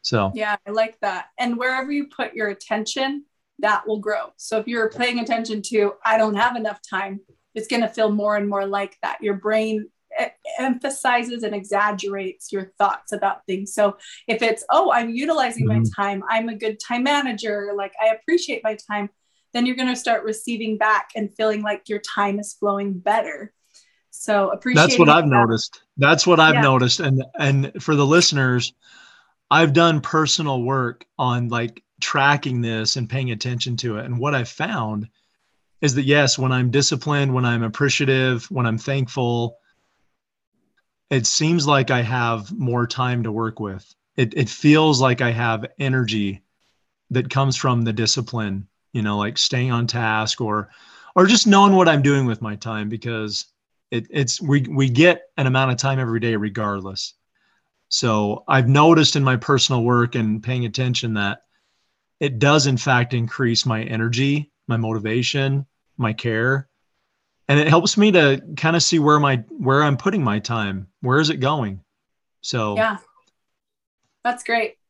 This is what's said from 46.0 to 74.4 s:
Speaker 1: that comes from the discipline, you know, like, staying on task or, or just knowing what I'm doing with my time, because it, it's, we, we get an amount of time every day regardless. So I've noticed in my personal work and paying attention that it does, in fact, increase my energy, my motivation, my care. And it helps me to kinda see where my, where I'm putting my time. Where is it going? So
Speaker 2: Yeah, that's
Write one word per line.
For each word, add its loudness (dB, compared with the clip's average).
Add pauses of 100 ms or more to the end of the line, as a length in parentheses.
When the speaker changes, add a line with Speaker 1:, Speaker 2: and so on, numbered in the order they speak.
Speaker 1:
that -2
comes 0
from 0
the -2
discipline, -4 (260)
you -4
know, -2
like, -4
staying -2
on 0
task -2
or, -4 (460)
or 10
just 4
knowing 8
what 6
I'm 4
doing 4
with -2
my -8
time, -8
because -6 (460)
it, -4
it's, -2
we, 2
we 0
get 6 (160)
an 0
amount 2
of -2
time -2
every -2
day 0
regardless. -6 (760)
So -2
I've 4
noticed 6
in 2
my 2
personal 0
work 2
and -2
paying -4
attention -4
that -4 (760)
it -2
does, 6
in 2
fact, 2
increase -2
my -2
energy, -2 (160)
my 0
motivation, -2 (300)
my 0
care. -2 (800)
And 6
it 2
helps 4
me 6
to 4 (160)
kinda 2
see 2
where 6
my, 2
where 2
I'm 2
putting -2
my 0
time. -6 (140)
Where 2
is 2
it -2
going? -2 (600)
So -4
Speaker 2:
Yeah, 0 (1300)
that's -4